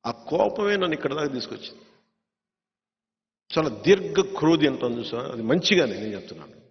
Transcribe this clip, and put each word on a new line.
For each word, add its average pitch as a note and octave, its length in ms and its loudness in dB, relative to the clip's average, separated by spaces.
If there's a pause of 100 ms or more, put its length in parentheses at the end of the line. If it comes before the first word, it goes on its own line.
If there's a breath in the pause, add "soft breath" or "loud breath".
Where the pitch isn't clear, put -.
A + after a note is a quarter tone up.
ఆ A#3 40 -2
కోపమే G3+ 640 0
నన్ను F3 180 0
ఇక్కడ C#3+ 200 -4
దాకా D3+ 140 -2
తీసుకొచ్చింది. A#2+ 500 -8 (1800)
చాలా D#3 100 0
దీర్ఘ F#3+ 560 4 (140)
క్రోధి D#3 280 4
అంటాను B2 320 -2
చూసా, A#2 200 -6
అది B2 240 -8
మంచిగానే D#3+ 500 2
నేను G#2 220 -8
చెప్తున్నాను. D#2+ 380 -16 (180)